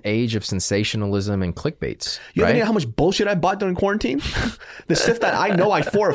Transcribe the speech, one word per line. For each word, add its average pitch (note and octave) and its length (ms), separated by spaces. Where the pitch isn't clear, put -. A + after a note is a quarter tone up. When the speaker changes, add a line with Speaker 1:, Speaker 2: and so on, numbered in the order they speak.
Speaker 1:
age A2+ 280
of G#2 100
sensationalism G2+ 1000
and F2 120
clickbaits, - 600
Speaker 2:
You - 80
have F3 80
any A#3+ 100
Speaker 1:
right? A3+ 40
Speaker 2:
idea - 20
how A3+ 80
much C3+ 220
bullshit F#3+ 320
I G3+ 80
bought F#3 240
during F#3+ 160
quarantine? A3 500
<laughs> - 60
The E3 80
stuff A#3 260
that F#3 140
I F#3+ 200
know G3 160
I, D#3+ 100
for, G3+ 340